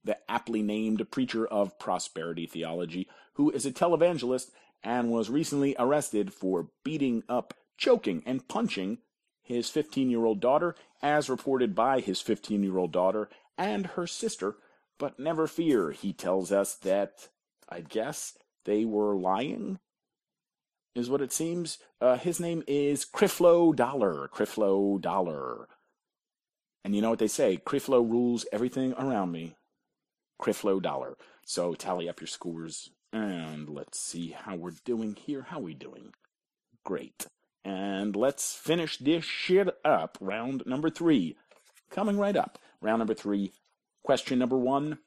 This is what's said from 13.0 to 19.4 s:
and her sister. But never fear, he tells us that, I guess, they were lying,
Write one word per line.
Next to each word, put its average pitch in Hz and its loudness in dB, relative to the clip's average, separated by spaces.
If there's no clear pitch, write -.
and 202 -2
her 175 -6
sister. - -6
But 139 -8
never 156 0
fear, 135 2
he 92 -6
tells 92 0
us 98 2
that, 98 0
I 87 -12
guess, 110 -6
they 107 2
were 104 2
lying, 98 -2